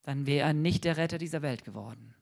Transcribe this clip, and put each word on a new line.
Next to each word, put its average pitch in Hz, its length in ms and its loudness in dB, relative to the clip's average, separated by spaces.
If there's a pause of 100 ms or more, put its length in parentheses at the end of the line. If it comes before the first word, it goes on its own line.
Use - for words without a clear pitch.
dann 139 240 -2
wäre 139 220 4
er 160 40 4
nicht 165 320 2
der 165 120 2
Retter 165 220 -2
dieser 160 220 -4
Welt 135 240 -4
geworden. 113 580 -12